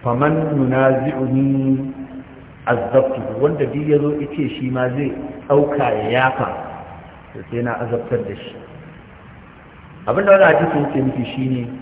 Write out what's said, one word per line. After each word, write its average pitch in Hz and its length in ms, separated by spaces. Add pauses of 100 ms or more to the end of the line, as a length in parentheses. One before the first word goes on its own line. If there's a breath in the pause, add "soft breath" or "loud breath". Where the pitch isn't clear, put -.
"Faman 143 560
yunazi'uni 135 1400 (720)
azabtuhu," 117 760
wanda 147 240
duk 147 220
ya 147 120
zo 147 180
ya 139 160
ce 131 160
shi 127 200
ma 127 200
zai 135 240 (340)
ɗauka 139 460
ya 107 160
yafa, 127 380 (880)
to 104 60 (100)
sai 117 120
na 120 120 (120)
azabtar 117 400
da 98 80
shi. - 220 (1500)
Abin 160 180
da 196 60
wannan 175 240
hadisi 156 240
yake 143 220
nufi 131 240 (100)
shine 127 320 (140)